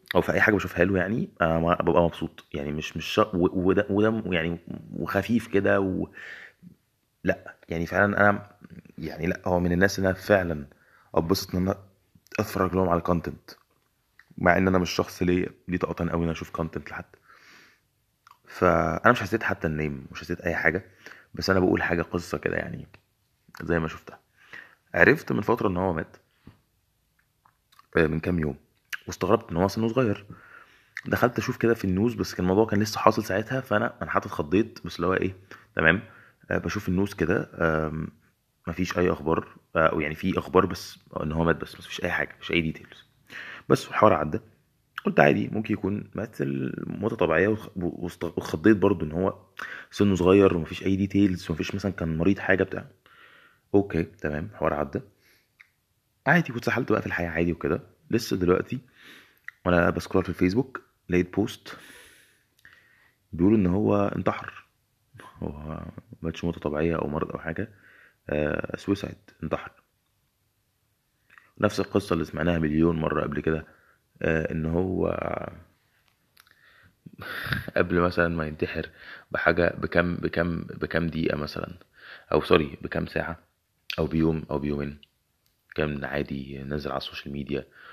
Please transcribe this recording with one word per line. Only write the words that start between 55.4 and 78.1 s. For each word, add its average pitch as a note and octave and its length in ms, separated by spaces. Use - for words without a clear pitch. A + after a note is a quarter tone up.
عادي، D#3+ 260
واتسحلت A#2 380
بقى - 100
في F2 60
الحياة E2+ 220
عادي E2 220
وكده. D#2 300
لسه - 260
دلوقتي F#2 420
وأنا F2 240
بسكرول F2 340
في - 60
الفيسبوك F#2 520
لقيت F2+ 260
بوست - 420
بيقول F2+ 200
إن G#2 120
هو G2+ 500
انتحر، - 500
هو D#2 420
ماتش D#2+ 220
موتة E2+ 160
طبيعية D#2 360
أو D2 120
مرض D2+ 240
أو - 80
حاجة، E2 300
آه، D2+ 480
سويسايد، F#2+ 400
انتحر. - 280
نفس G#2 200
القصة G2 340
اللي D#2+ 120
سمعناها E2 340
مليون D#2+ 360
مرة D#2 280
قبل D2 160
كده، D#2 280
آه، D#2+ 300
إن D#2+ 140
هو F2 420
<laughs> - 600
قبل F2+ 220
مثلا F2 280